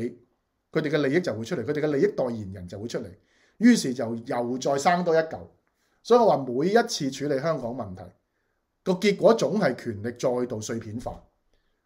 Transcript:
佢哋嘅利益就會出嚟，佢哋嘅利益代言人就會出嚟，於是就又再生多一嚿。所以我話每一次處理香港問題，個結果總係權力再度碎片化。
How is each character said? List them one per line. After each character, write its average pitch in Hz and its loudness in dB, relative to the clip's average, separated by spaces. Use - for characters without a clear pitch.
佢 160 -2
哋 147 -2
嘅 147 0
利 139 2
益 180 2
就 123 -2
會 110 -8
出 180 -6
嚟， 120 -4
佢 135 -4
哋 147 -4
嘅 151 0
利 139 0
益 202 6
代 143 -2
言 107 -6
人 90 -12
就 101 -14
會 110 -10
出 156 -6
嚟， 107 -10
於 233 8
是 143 0
就 117 -4
又 120 -2
再 139 0
生 175 2
多 170 2
一 - 6
嚿。 143 -2
所 240 6
以 - 8
我 226 6
話 156 6
每 127 0
一 226 4
次 139 -4
處 139 -6
理 139 0
香 160 -2
港 120 -6
問 104 -10
題， 95 -14
個 185 0
結 196 2
果 202 6
總 175 0
係 135 2
權 104 -8
力 120 -4
再 123 -2
度 110 -6
碎 117 -6
片 110 -10
化。 90 -10